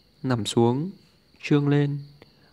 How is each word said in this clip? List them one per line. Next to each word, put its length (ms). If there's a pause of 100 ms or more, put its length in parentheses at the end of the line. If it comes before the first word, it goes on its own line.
(240)
nằm 220
xuống, 460 (500)
trương 260
lên, 320 (540)